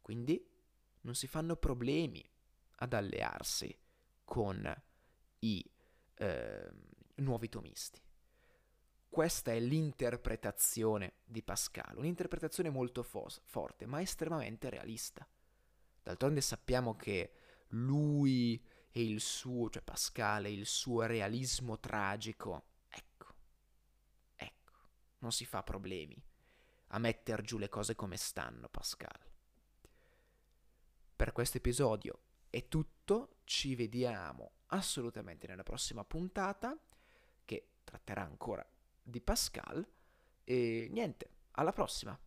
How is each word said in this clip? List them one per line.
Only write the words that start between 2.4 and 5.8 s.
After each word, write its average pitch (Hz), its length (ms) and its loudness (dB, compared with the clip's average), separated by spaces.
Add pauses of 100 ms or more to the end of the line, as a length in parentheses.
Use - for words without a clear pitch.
ad 127 160 -2
allearsi - 840 0 (480)
con 101 580 -2 (580)
i, 107 300 0 (440)